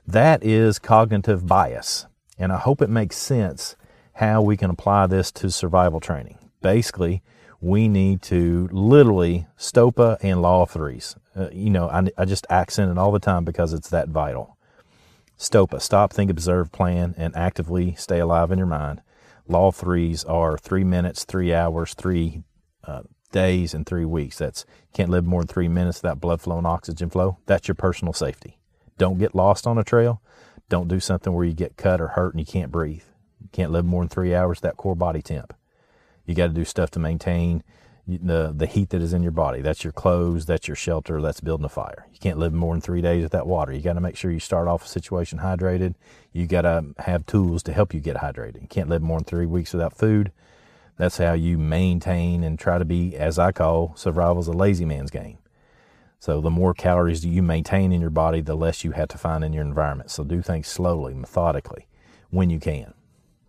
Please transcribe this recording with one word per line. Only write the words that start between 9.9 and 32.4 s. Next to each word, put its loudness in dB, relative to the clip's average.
and 2
law 4
of 0
threes. -8
Uh, -6
you -4
know, 2
I, 2
I 2
just -2
accent 2
it -2
all 2
the 2
time 0
because -2
it's -8
that 0
vital. -6
stopa, 2
stop, 4
think, 2
observe, 0
plan, 0
and -4
actively -2
stay -2
alive 2
in 0
your 0
mind. -4
Law 4
of 0
threes 0
are 0
three -2
minutes, 0
three -2
hours, 0
three, -2
uh, -12
days, 0
and -6
three -4
weeks. -4
That's -8
can't -2
live 2
more 0
than -6
three -2
minutes 0
without -4
blood -2
flow -6
and -2
oxygen -4
flow. 0
That's 2
your 0
personal -2
safety. -8
Don't 0
get 0
lost 4
on 0
a 0
trail. 2
Don't -2
do 0
something -2
where 0
you 0
get -6
cut 0
or -4
hurt 0
and -4